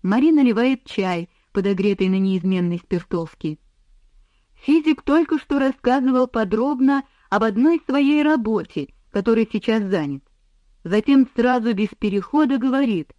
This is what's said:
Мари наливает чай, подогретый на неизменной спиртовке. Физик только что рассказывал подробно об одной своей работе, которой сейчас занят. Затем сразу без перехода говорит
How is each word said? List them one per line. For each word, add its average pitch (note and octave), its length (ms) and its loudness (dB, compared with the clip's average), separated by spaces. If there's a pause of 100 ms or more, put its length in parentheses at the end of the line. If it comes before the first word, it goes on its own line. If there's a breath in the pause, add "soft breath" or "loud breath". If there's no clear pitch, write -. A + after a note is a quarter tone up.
Мари B3+ 300 2
наливает B3+ 540 2
чай, F3+ 440 -6 (220)
подогретый G3 580 0
на F#3+ 100 0
неизменной F#3 580 -2
спиртовке. E3+ 800 -8 (1040)
Физик D4+ 400 2
только D4+ 380 0
что - 180 -4
рассказывал C4 720 0
подробно B3+ 760 -2 (260 soft breath)
об G#3 140 0
одной B3 440 2
своей C#4+ 340 2
работе, A3 680 -2 (200)
которой A3+ 420 0
сейчас A3 380 -2
занят. C#3+ 340 -4 (600)
Затем B3+ 520 2
сразу A#3+ 380 0
без G3+ 140 -2 (100)
перехода A#3+ 640 -2
говорит B3 600 -2